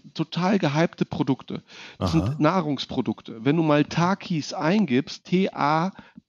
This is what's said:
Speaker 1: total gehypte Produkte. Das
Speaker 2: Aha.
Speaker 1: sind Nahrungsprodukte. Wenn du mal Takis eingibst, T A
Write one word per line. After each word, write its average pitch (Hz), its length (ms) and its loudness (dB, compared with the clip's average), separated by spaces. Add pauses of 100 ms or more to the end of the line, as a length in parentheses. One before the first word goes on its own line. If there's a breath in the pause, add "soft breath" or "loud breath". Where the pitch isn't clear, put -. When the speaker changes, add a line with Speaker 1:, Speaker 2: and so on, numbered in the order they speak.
(140)
Speaker 1:
total 180 440 0
gehypte 165 460 0
Produkte. - 600 -4 (340 loud breath)
Das 90 180 0
Speaker 2:
Aha. 82 120 2
Speaker 1:
sind 147 120 -4
Nahrungsprodukte. 139 1040 -2
Wenn 143 140 2
du 165 60 4
mal 147 200 4
Takis 170 720 -2
eingibst, 151 720 0
T 185 260 2
A 156 400 0 (380 loud breath)